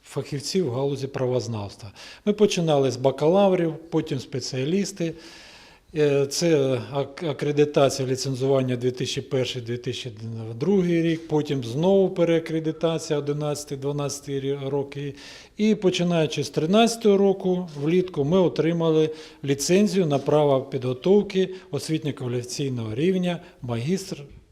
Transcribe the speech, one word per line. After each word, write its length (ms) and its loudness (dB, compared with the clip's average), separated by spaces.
фахівців 600 -4
в 80 -4
галузі 340 -4
правознавства. 840 -4
Ми 80 2
починали 580 2
з 60 -6
бакалаврів, 760 2
потім 300 -2
спеціалісти. 960 -4
Е, 300 4
це 560 2
ак-, 320 -6
акредитація, 840 2
ліцензування 680 0
дві 160 -2
тисячі 300 -6
перший 400 -4
дві 160 -6
тисячі 340 -8
другий 420 2
рік, 260 -2
потім 360 0
знову 460 2
переакредитація 1080 0
одинадцятий, 580 -4
дванадцятий 600 -4
рі-, 300 -4
роки. 460 -6
І 180 4
починаючи 680 0
з 60 -6
тринадцятого 680 4
року, 520 2
влітку, 420 2
ми 160 4
отримали 680 2
ліцензію 640 2
на 140 2
право 420 4
підготовки 880 0
освітньо-кваліфікаційного 1200 -4
рівня 440 0
магістр 640 -4